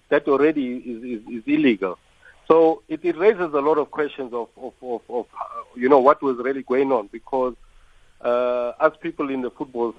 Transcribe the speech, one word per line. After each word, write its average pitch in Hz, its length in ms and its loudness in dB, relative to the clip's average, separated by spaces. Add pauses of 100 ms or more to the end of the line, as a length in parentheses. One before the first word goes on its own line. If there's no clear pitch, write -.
That 143 180 0
already 139 520 0
is, 117 420 -10
is, 113 80 -20
is 117 180 -10
illegal. 120 500 0 (520)
So 160 400 4
it, 156 140 -8
it 170 140 -2
raises 180 360 2
a 143 80 0
lot 151 160 2
of 143 120 -4
questions 139 440 -8
of, 113 160 -8 (120)
of, 127 200 -14
of, 123 280 -8
of, 117 240 -6
uh, - 300 -12 (120)
you 123 120 0
know, 139 120 8
what 139 220 6
was 135 180 -2
really 131 240 -6
going 135 280 0
on 107 160 -2
because, 127 480 -6 (640)
uh, 123 580 -2
us 151 220 2
people 160 280 -6
in 131 120 -4
the 123 80 -4
football 120 500 -4